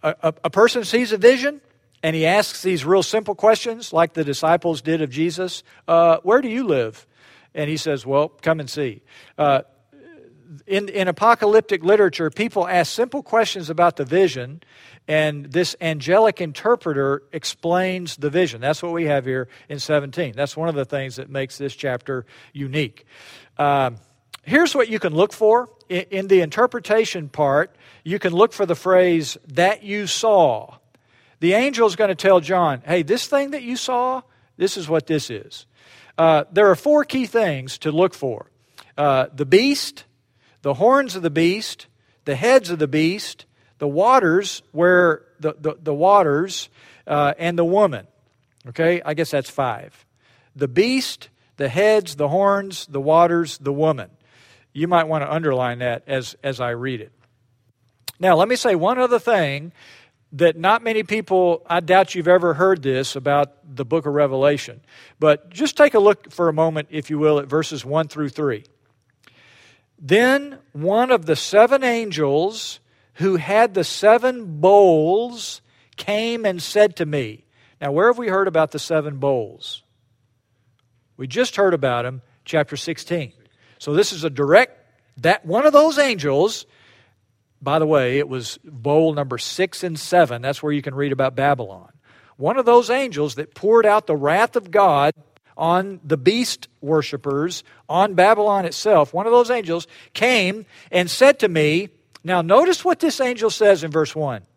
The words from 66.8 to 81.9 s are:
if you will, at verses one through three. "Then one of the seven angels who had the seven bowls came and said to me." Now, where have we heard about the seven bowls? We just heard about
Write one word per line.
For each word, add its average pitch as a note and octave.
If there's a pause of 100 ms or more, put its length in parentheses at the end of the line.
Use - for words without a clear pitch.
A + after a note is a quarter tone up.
if D#3
you D#3
will, D3+
at C#3
verses D3+
one D3+
through D3+
three. B2+ (1300)
"Then B3+ (140)
one G#3
of A3
the D#3
seven B3
angels G3+ (360)
who F#3
had G3+
the F#3
seven A3+
bowls G3 (340)
came A3+
and F3+
said G#3
to E3
me." C3+ (340)
Now, C#3+
where F3+
have A#3+
we A#3+
heard F#3+
about D#3+
the D3+
seven D3+
bowls? C3 (1300)
We C3
just A3
heard G3
about B2+